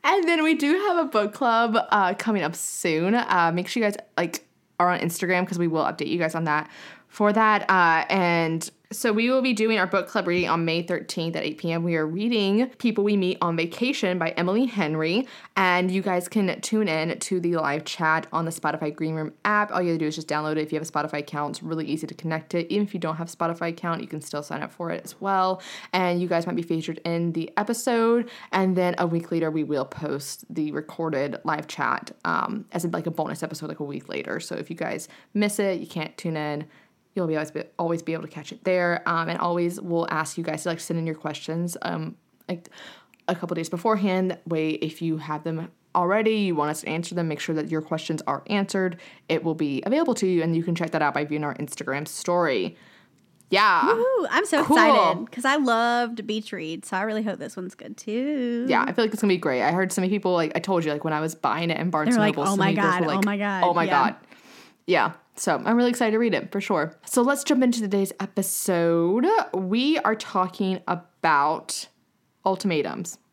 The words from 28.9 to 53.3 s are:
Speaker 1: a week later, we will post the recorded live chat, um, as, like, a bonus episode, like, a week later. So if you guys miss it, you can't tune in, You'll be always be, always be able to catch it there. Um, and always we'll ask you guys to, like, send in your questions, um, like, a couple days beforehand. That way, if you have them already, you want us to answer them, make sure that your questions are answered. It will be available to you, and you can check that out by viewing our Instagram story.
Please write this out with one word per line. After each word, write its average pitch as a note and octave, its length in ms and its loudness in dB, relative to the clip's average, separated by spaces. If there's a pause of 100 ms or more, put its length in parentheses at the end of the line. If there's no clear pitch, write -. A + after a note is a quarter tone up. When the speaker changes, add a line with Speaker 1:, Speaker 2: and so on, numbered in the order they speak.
Speaker 1:
a F3 80 2
week E3+ 260 -2
later, E3 200 0
we D#3 120 -2
will C#3+ 220 -2
post C#3+ 640 -8
the D3+ 220 -4
recorded D3 720 -4
live D#3 240 0
chat, C3 420 -2 (140)
um, - 480 -2
as, E3+ 140 -4
like, E3+ 200 -2
a F3 60 -2
bonus D#3+ 320 -4
episode, D#3 240 -10
like, D#3 120 -12
a D3+ 40 -4
week C#3+ 240 -10
later. - 320 -6
So - 160 -10
if - 140 -10
you E3+ 60 -10
guys E3+ 320 -6 (240)
miss G#3 280 0
it, F#3+ 200 0
you E3+ 60 -10
can't D#3 300 -8
tune E3 200 -4
in, D3+ 300 -4 (480)
You'll F#3 140 -2
be D#3 80 0
always D3+ 140 -4
be, D#3 120 -8 (160)
always E3+ 240 -2
be E3 100 -4
able D#3 120 -6
to D3+ 40 -14
catch - 240 -16
it - 120 -18
there. F3+ 440 2
Um, E3 200 0
and E3+ 100 -4
always F3 420 0
we'll E3+ 300 0
ask D#3+ 260 -4
you E3+ 80 -6
guys D#3 200 -4
to, F3+ 60 0
like, E3 100 -4
send E3+ 180 -2
in D#3+ 80 -2
your D#3+ 80 -4
questions, D#3+ 680 -6
um, - 340 -6 (320)
like, F3 200 -8 (600)
a F#3 60 0
couple E3+ 200 -4
days D#3+ 140 -4
beforehand. F#3 640 2
That - 160 -10
way, D#3+ 220 0
if D#3+ 300 -4
you E3 180 0
have D3+ 260 -6
them E3 260 -6 (240)
already, G#3 400 2
you G3+ 220 2
want D3 160 2
us D3+ 80 -6
to - 80 -8
answer E3 260 -4
them, E3+ 140 -2
make D3+ 120 -4
sure - 140 -4
that D#3 160 -2
your D#3+ 120 0
questions D#3+ 440 -4
are C#3 220 -2
answered. G3 480 0 (320)
It D#3+ 160 0
will D#3+ 100 0
be D3 320 0
available C4+ 280 2
to G3+ 120 0
you, F3+ 160 2
and E3 140 2
you E3 80 0
can E3+ 100 0
check E3 160 -2
that D#3+ 120 0
out C#3+ 120 2
by D3 100 0
viewing D3 200 -4
our D3 100 -4
Instagram C#3+ 540 -6
story. D#3 680 0 (760)